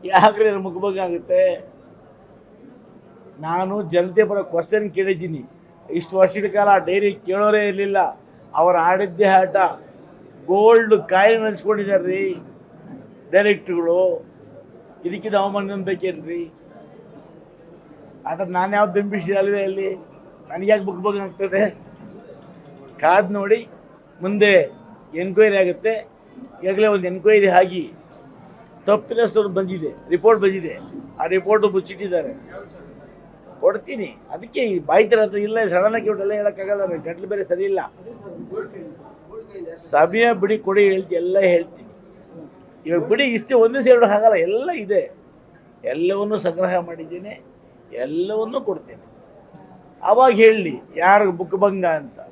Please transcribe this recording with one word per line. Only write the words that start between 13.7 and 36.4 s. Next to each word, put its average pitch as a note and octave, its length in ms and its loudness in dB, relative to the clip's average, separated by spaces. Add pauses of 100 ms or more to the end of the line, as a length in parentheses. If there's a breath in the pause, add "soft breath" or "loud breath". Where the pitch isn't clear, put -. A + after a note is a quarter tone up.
ಇದಕ್ಕಿಂತ G3 300 -8
ಅವಮಾನ G3 360 -2
ನಂಬೇಕೇನ್ರಿ? F3 800 -8 (1800)
ಆದ್ರೆ F3 240 -8
ನಾನು F#3 240 -2
ಯಾವ್ದು G#3 180 2
ಬೆಂಬಿಸಿ G3+ 420 -4
ಅಲ್ವೇ G3 280 -2
ಅಲ್ಲಿ. F#3+ 320 -6 (540)
ನನಗೆ F#3+ 220 -4
ಯಾಕೆ G#3 140 4
ಮುಖಭಂಗ G3 360 -6
ಆಗ್ತದೆ? G3 680 -4 (1120)
ಕಾದ್ F#3 320 2
ನೋಡಿ, G#3 360 -2 (540)
ಮುಂದೆ G3 500 2 (420)
ಎನ್ಕ್ವೈರಿ G3 420 2
ಆಗುತ್ತೆ. G3 520 0 (540)
ಈಗಾಗಲೇ G3 240 2
ಒಂದು G3+ 200 2
ಎನ್ಕ್ವೈರಿ G3 420 4
ಆಗಿ F3+ 440 2 (960)
ತಪ್ಪಿತಸ್ಥರು G#3+ 640 0
ಬಂದಿದೆ, F3+ 600 -6
ರಿಪೋರ್ಟ್ F#3 340 2
ಬಂದಿದೆ. F#3+ 360 -2 (420)
ಆ - 60 -4
ರಿಪೋರ್ಟ್ G3 460 0
ಮುಚ್ಚಿಟ್ಟಿದ್ದಾರೆ, F3+ 600 -6 (1300)
ಕೊಡ್ತೀನಿ. G3+ 560 -4 (140)
ಅದಕ್ಕೆ A3 300 -10
ಈ G#3 180 -2
ಬಾಯಿ D#3+ 260 2
ಥರ A3 180 2
ಹತ್ರ G3+ 160 -2
ಇಲ್ಲ, A3 280 -2
ಸಡನ್ F#3+ 280 0
ಆಗಿ A3+ 120 -4
ಇವ್ರೆಲ್ಲ G3+ 260 -4
ಹೇಳೋಕ್ಕಾಗಲ್ಲ, G3+ 520 -4